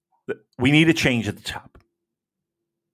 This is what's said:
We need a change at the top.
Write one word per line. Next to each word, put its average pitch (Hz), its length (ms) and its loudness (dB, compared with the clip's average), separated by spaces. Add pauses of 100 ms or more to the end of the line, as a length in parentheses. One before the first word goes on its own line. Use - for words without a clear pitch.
(580)
We 131 120 2
need 160 200 4
a - 40 6
change 120 320 -2
at 101 100 -6
the - 60 -20
top. - 360 -14 (1160)